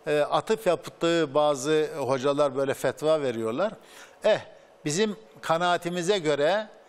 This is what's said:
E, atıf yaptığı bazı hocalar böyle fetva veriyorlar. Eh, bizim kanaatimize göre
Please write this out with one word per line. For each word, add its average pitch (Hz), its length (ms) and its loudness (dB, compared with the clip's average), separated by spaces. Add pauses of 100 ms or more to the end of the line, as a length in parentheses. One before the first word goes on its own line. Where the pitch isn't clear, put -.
E, 151 120 2
atıf 160 480 0
yaptığı 165 640 0
bazı 151 640 2
hocalar 139 580 0
böyle 135 180 0
fetva 147 480 0
veriyorlar. 123 520 -2 (500)
Eh, 202 160 4 (460)
bizim 185 300 0 (260)
kanaatimize 175 760 0
göre 156 500 0 (220)